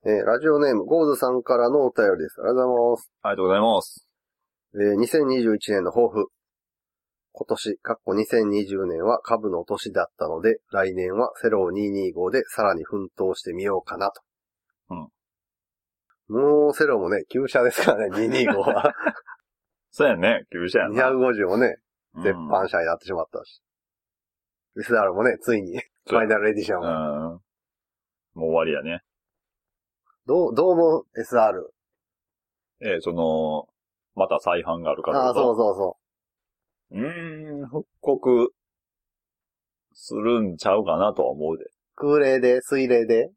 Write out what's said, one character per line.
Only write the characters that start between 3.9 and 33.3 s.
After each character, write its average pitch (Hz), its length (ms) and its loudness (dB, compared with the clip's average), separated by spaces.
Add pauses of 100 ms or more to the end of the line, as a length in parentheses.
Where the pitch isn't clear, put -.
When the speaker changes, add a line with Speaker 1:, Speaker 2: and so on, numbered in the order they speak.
Speaker 1:
え 101 40 -8
ー、 104 180 2
二 117 100 2
千 151 220 2
二 131 140 0
十 110 120 2
一 104 160 -6
年 98 140 0
の 87 80 -2
抱 117 160 4
負。 107 180 -2 (1040)
今 - 160 -10
年、 107 320 -4
か - 140 -8
っ - 120 -4
こ 95 100 -2
二 107 120 0
千 110 220 0
二 101 180 0
十 95 200 -4
年 85 180 -4
は 117 160 2
株 110 280 -2
の 87 160 -4
年 101 280 -8
だ 92 180 -2
っ - 80 -20
た 82 80 -4
の 80 140 -6
で、 110 200 2 (120)
来 95 220 -2
年 92 200 -4
は 117 220 -2
セ 117 140 -2
ロ 95 180 0
ー - 20 -2
二 101 200 -4
二 98 200 -4
五 90 220 -4
で 127 140 0
さ - 180 -4
ら 98 100 2
に 82 80 -6
奮 98 340 -8
闘 95 180 -2
し - 80 -10
て 90 100 -10
み 90 100 -6
よ 98 160 -2
う - 60 -6
か - 120 -12
な 98 140 -2
と。 - 100 -20 (720)
Speaker 2:
う 87 60 -10
ん。 80 120 -14 (1300)
Speaker 1:
も 147 360 4
う 143 40 -4
セ 151 120 2
ロ 127 120 2
ー - 20 0
も 87 80 -2
ね、 95 200 0
旧 131 180 -4
車 127 160 2
で 123 80 4
す - 140 -2
か - 100 4
ら 104 160 -2
ね、 107 180 -2
二 127 160 2
二 107 80 2
五 98 80 0
は。 107 320 0 (500)
Speaker 2:
<laughs> - 500 -20
そ 151 120 0
う 139 40 4
や 107 80 2
ね、 95 360 0
旧 87 160 -6
車 110 120 2
や 78 80 0
な。 104 60 -6
Speaker 1:
二 123 60 0
百 131 180 2
五 123 140 2
十 104 140 0
も 95 120 0
ね、 120 180 2 (380)
Speaker 2:
う 78 60 -16
ん。 - 40 -10
Speaker 1:
絶 98 100 2
版 87 340 -2
車 - 120 -2
に 82 60 -2
な 85 100 -2
っ - 20 -16
て - 80 -20
し 98 60 -8
ま 82 100 -4
っ 80 100 -4
た - 120 -10
し。 - 180 -20 (1160)
エ - 20 -10
ス 117 160 2
ア 104 40 4
ー 98 40 4
ル 90 80 0
も 101 80 -2
ね、 120 160 2
つ 120 180 0
い 101 60 -2
に、 90 180 -10 (260)
Speaker 2:
そ - 120 0
う - 20 6
や。 - 0 -
Speaker 1:
フ 113 40 2
ァ - 0 -
イ 107 40 -2
ナ 107 100 4
ル 104 120 2
エ 107 40 -2
デ 104 80 -4
ィ - 20 -6
シ 107 100 -2
ョ 87 40 -2
ン - 20 -4
が。 78 480 -4
Speaker 2:
う 85 80 -12
ん。 90 40 -20 (960)
も 82 140 -6
う - 20 0
終 - 20 0
わ 82 120 2
り 80 80 -2
や 73 100 -4
ね。 82 220 -10 (1200)
Speaker 1:
ど 160 260 2
う、 113 40 -8
ど 160 140 2
う - 20 4
思 165 300 4
う？ - 200 -12
エ 110 40 -6
ス 120 160 2
ア 110 80 6
ー 101 40 0
ル。 90 220 -10 (1040)
Speaker 2:
え 98 180 -2
え、 - 20 -4
そ 87 120 -6
の、 80 540 -2 (480)